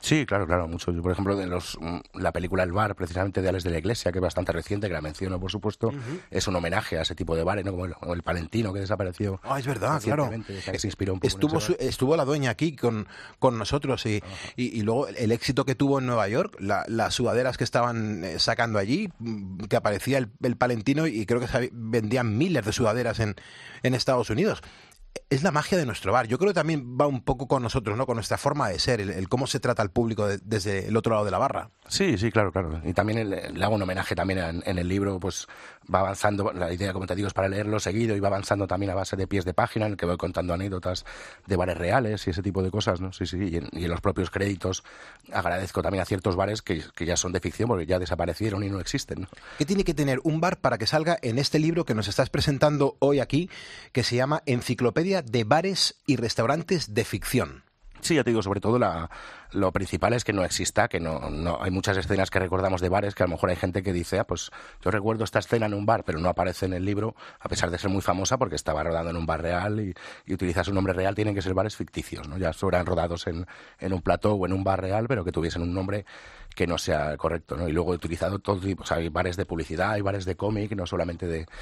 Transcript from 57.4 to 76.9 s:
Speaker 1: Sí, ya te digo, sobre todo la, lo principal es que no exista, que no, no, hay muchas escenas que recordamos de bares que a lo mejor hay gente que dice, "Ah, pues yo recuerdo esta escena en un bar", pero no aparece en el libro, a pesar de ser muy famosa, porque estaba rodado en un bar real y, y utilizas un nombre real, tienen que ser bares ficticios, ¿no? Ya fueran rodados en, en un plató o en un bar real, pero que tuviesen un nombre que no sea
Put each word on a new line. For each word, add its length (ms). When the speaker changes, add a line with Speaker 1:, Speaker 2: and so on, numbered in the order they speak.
Speaker 1:
Sí, 160
ya 80
te 60
digo, 120
sobre 180
todo 200
la, 280
lo 180
principal 420
es 120
que 80
no 100
exista, 460
que 100
no, 320
no, 320
hay 80
muchas 260
escenas 340
que 100
recordamos 400
de 80
bares 260
que 80
a 40
lo 80
mejor 160
hay 40
gente 300
que 80
dice, 260
"Ah, 60
pues 260
yo 60
recuerdo 320
esta 160
escena 280
en 80
un 120
bar", 180
pero 140
no 100
aparece 380
en 60
el 120
libro, 300
a 100
pesar 220
de 80
ser 120
muy 120
famosa, 360
porque 180
estaba 260
rodado 280
en 60
un 80
bar 160
real 380
y, 160
y 80
utilizas 320
un 80
nombre 200
real, 200
tienen 180
que 100
ser 120
bares 220
ficticios, 520
¿no? 100
Ya 140
fueran 340
rodados 420
en, 180
en 140
un 100
plató 320
o 120
en 60
un 120
bar 160
real, 260
pero 180
que 60
tuviesen 320
un 100
nombre 320
que 100
no 120
sea 380